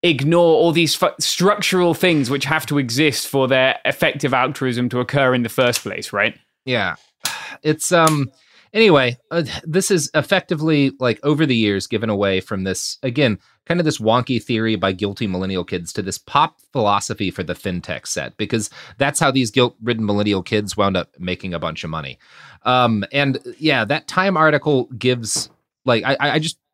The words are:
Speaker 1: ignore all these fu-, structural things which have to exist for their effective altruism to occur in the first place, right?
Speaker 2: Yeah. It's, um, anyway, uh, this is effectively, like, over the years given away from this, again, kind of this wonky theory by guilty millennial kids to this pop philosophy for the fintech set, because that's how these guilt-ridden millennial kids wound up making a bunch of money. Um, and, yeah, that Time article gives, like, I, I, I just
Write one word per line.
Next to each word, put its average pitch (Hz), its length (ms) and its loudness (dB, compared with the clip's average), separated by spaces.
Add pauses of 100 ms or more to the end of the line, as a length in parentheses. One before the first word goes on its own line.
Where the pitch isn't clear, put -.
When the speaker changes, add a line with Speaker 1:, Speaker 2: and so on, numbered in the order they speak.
Speaker 1:
ignore 165 540 4
all 170 140 4
these 160 220 2
fu-, - 140 0 (120)
structural 180 760 0
things 156 340 2
which 139 160 -2
have 156 220 -2
to 147 100 0
exist 135 500 0
for 135 200 0
their 131 380 2
effective 139 480 0
altruism 127 560 -2
to 123 100 -2
occur 127 340 2
in 123 80 2
the 117 80 -4
first 123 320 2
place, - 320 -10
right? 104 240 0 (280)
Speaker 2:
Yeah. 107 300 -2 (680)
It's, 156 280 -2
um, 156 380 4 (420)
anyway, 147 460 4 (140)
uh, 165 120 0 (200)
this 170 260 0
is 170 240 0
effectively, 156 840 2
like, 123 240 0
over 151 240 2
the 131 80 2
years 104 320 2
given 110 240 -2
away 98 300 2
from 95 240 -6
this, - 360 -6
again, 123 380 0 (260)
kind 170 140 -2
of 170 60 2
this 151 120 0
wonky 117 460 2
theory 113 320 -2
by 98 160 0
guilty 101 340 -4
millennial 92 380 -4
kids 85 300 -8
to 101 100 -6
this 92 160 -8
pop - 400 0 (120)
philosophy 101 600 -2
for 95 100 -8
the 87 140 -6
fintech 90 500 -8
set, - 320 -10
because 107 320 -4 (300)
that's 139 200 0
how 143 120 2
these 127 180 0
guilt-ridden 117 560 0
millennial 104 380 0
kids 107 340 -4
wound 98 180 2
up 87 220 -4
making 90 380 -8
a 85 40 -4
bunch 80 240 -8
of 82 60 -8
money. 73 300 -10 (420)
Um, 120 500 2
and, 139 280 0 (180)
yeah, 139 280 0
that 139 220 -4
Time 185 300 0
article 151 480 2 (140)
gives, 120 500 -2 (340)
like, 117 200 2
I, 131 160 2
I, 143 140 2
I 151 60 2
just 156 200 -6 (140)